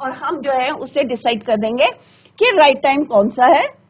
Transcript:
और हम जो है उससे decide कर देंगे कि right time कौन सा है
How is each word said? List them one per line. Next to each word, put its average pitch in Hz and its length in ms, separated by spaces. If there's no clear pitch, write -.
और 262 100
हम 302 300
जो 269 120
है 254 180
उससे 285 340
decide 240 380
कर 226 140
देंगे 226 300
कि 480 160
right 285 280
time 285 220
कौन 214 240
सा 247 180
है 320 320